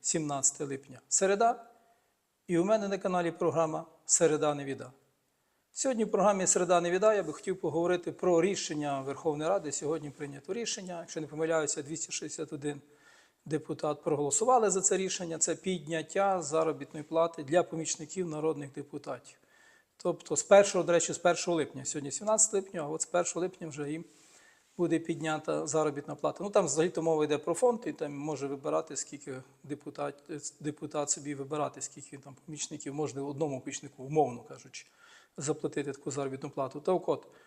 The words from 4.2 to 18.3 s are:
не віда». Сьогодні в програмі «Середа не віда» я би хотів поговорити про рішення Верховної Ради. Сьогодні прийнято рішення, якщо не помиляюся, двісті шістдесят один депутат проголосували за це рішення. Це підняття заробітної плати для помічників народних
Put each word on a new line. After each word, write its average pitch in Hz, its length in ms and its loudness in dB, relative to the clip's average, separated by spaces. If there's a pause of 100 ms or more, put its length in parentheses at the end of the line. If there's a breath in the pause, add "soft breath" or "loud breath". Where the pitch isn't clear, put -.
не 143 100 -6
віда». 135 280 -8 (800)
Сьогодні 233 320 0
в 220 60 0
програмі 196 360 6
«Середа 175 340 4
не 175 100 0
віда» 202 240 4
я 196 80 2
би 156 100 -6
хотів 185 280 -6
поговорити 175 520 0
про 175 300 4
рішення 151 580 -2
Верховної 147 500 -2
Ради. 160 220 0
Сьогодні 151 380 -4
прийнято 143 440 -10
рішення, 185 460 -6
якщо 170 200 -10
не 156 60 -6
помиляюся, 156 560 0
двісті 147 300 -8
шістдесят 151 400 -8
один 143 280 -6 (640 soft breath)
депутат 151 580 -4
проголосували 196 680 4
за 185 100 2
це 185 160 4
рішення. 180 420 -4
Це 165 160 0
підняття 175 880 0
заробітної 151 600 -2
плати 165 380 0
для 156 200 4
помічників 165 680 -6
народних 151 440 -2